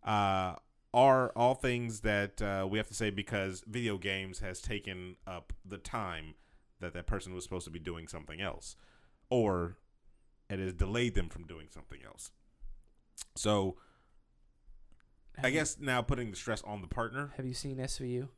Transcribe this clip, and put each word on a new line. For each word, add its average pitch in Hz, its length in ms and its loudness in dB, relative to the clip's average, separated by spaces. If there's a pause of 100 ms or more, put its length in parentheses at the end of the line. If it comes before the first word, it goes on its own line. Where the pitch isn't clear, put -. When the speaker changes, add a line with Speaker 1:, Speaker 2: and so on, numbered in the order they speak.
Speaker 1:
uh, 98 520 4 (380)
are 131 440 10
all 123 160 6
things 120 480 0
that, 101 400 2
uh, 98 280 0
we 104 100 2
have 107 80 0
to - 80 -14
say 107 160 2
because 95 560 -2
video 110 320 0
games 95 400 -2
has 90 220 -4
taken 92 540 -6 (120)
up 90 260 -8 (100)
the 95 140 -10
time 82 560 -6 (460)
that 87 140 -6
that 87 120 -8
person 92 300 -2
was 90 80 -6
supposed 90 220 -6
to 82 60 -12
be 82 80 -10
doing 82 280 -8
something 78 340 -10
else, - 340 -6 (540)
or 92 480 4 (720)
it 98 100 -2
has 92 140 -2
delayed 104 420 2
them 87 140 2
from 85 160 -10
doing 78 240 -14
something 71 340 -16
else. - 280 -16 (1040)
So, 98 420 2 (1600)
Speaker 2:
Have 127 80 -2
Speaker 1:
I - 40 6
Speaker 2:
you 131 40 0
Speaker 1:
guess 156 260 0
now 127 220 2
putting 123 300 0
the 90 40 -10
stress 107 280 -2
on 104 180 -6
the 117 60 -10
partner. 123 500 -4
Speaker 2:
Have 135 80 -4
you 127 80 -4
seen 131 260 -6
S 131 180 -4
V 131 100 -6
U? 123 300 -2